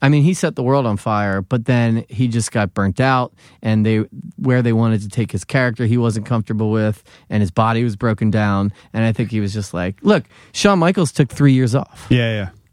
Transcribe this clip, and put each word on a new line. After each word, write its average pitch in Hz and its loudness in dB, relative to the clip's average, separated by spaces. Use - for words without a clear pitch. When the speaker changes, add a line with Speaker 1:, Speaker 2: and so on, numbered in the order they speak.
Speaker 1:
I 139 4
mean, 147 4
he 175 4
set 170 -2
the 131 -2
world 131 2
on 104 0
fire, 101 -2
but 117 -4
then 117 2
he 127 -2
just 113 -2
got 107 -2
burnt 98 -2
out, 131 0
and 110 0
they, 110 2
where 127 0
they 117 0
wanted 113 2
to 101 -10
take 110 -4
his 101 -6
character, 123 -2
he 120 2
wasn't 113 0
comfortable 110 -2
with, 107 -2
and 107 0
his 90 0
body 113 0
was 110 -2
broken 110 0
down. 101 0
And 113 0
I 113 2
think 107 -4
he 110 -2
was 101 -4
just 104 -8
like, 90 -4
"Look, 202 2
Shawn 202 2
Michaels 170 2
took 143 2
three 143 4
years 127 2
off - -6
Speaker 2:
Yeah, 117 2
yeah. 101 -4